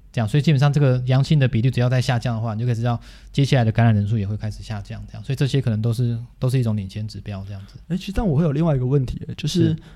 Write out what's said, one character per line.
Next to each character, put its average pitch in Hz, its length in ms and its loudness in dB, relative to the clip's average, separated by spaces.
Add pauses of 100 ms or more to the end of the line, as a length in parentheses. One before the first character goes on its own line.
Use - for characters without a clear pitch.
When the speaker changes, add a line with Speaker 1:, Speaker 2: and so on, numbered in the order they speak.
(120)
Speaker 1:
这 - 100 -4
样。 107 60 0
所 147 100 0
以 143 40 4
基 160 100 2
本 135 80 4
上 143 120 4
这 147 80 0
个 127 280 2
阳 131 160 4
性 151 160 2
的 131 80 6
比 110 140 0
率 131 100 2
只 123 80 -2
要 123 100 2
在 127 120 2
下 123 180 0
降 117 160 -4
的 110 60 -4
话， 113 120 -4
你 107 60 -4
就 120 60 -2
可 123 60 0
以 113 40 -2
知 113 80 -2
道 120 160 0 (320)
接 139 140 0
下 135 120 2
来 117 60 4
的 110 80 2
感 117 140 4
染 113 80 6
人 101 140 2
数 113 100 0
也 101 80 -2
会 104 100 -4
开 107 140 -8
始 - 140 -12
下 104 180 -8
降 107 260 -14
这 - 60 -18
样。 107 100 -14
所 139 100 -6
以 - 20 -4
这 143 100 0
些 135 160 0
可 117 80 -2
能 107 120 0
都 117 120 0
是， 120 240 -2 (220)
都 131 100 0
是 131 80 2
一 127 60 2
种 110 120 0
领 95 140 -4
先 107 180 -8
指 104 140 -14
标 98 240 -10
这 101 80 -14
样 95 140 -14
子。 - 100 -20 (120)
Speaker 2:
诶， 170 80 -2
其 - 80 -12
实 196 80 -8
但 240 120 0
我 143 120 2
会 170 60 4
有 151 80 2
另 151 140 0
外 151 100 2
一 131 40 0
个 123 60 0
问 131 200 2
题， - 160 -6 (140)
就 - 120 -6
是 165 220 2
Speaker 1:
是。 160 80 0 (180)